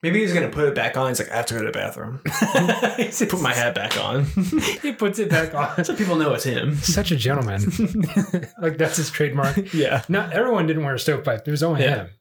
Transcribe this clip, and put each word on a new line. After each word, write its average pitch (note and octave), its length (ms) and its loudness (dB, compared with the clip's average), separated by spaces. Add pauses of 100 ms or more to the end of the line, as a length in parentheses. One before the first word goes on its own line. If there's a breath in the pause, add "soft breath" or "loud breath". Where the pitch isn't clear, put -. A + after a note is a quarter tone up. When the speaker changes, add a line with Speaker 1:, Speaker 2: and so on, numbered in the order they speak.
Speaker 1:
Maybe F3 160 2
he A3 60 2
was F#3 80 0
gonna E3 160 2
put D3 160 0
it C#3 100 4
back A#2+ 220 0
on. C3 140 0
He's B2 100 -2
like, - 100 -4
"I A2 60 -4
have A#2 100 -2
to A#2 80 -4
go A2+ 60 -4
to G#2+ 60 -2
the G#2+ 40 -2
bathroom. G#2+ 540 -8
Speaker 2:
<laughs> F#3 920 2
He A#3 100 2
Speaker 1:
Put F3+ 140 0
my B2 140 4
hat A#2+ 200 2
back G#2 280 -2
on." A#2+ 220 0
<laughs> G3+ 580 0
Speaker 2:
He D4 100 -2
puts G#3 280 -2
it F#3 100 0
back D#3+ 240 2
on. D3 300 0
Speaker 1:
So - 100 -2
people F#3 220 0
know D3 180 2
it's - 80 -4
him. C3 340 0
Speaker 2:
Such E3+ 360 0
a D#3+ 40 2
gentleman. A#2 460 0
Speaker 1:
<laughs> G3 1000 0
Speaker 2:
Like, D#3+ 180 -2
that's D#3 180 2
his D#3+ 140 -2
trademark. C#3 540 0
Speaker 1:
<laughs> - 100 -10
Yeah. C#3 340 2
Speaker 2:
Not G3 240 0
everyone G#3 340 2
didn't D#3 180 0
wear C#3 100 -2
a B2 40 -4
stovepipe. B2+ 480 -2
It D3 60 -4
was D3 100 0
only D#3 200 2
Speaker 1:
Yeah. B2 120 4
Speaker 2:
him. G2 140 -6 (120)